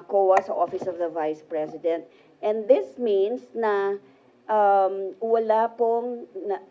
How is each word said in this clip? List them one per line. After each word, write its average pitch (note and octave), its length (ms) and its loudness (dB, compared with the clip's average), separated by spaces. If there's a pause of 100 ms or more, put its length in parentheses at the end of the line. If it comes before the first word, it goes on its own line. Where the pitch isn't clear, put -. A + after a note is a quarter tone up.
coa F#3+ 400 4
sa D3 80 -6
Office F3+ 320 -4
of F3 80 -4
the E3+ 160 -4
Vice D#3 320 -4
President. D#3+ 640 -6 (320)
And G#3+ 320 -2
this F#4+ 240 0
means A3 560 -2
na, G3+ 480 -2 (480)
um, G3 720 2
wala A3+ 560 2
pong, A#3+ 560 -2 (160)
na, F#3+ 240 -4